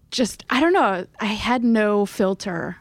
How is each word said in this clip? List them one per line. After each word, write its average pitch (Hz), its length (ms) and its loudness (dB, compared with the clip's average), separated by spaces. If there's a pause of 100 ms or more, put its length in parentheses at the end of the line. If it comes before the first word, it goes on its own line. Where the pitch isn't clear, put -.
(120)
just, - 380 -4
I 254 100 0
don't 330 140 4
know, 202 320 2 (140)
I 220 60 -4
had 220 380 -2
no 214 420 4
filter. 185 760 -4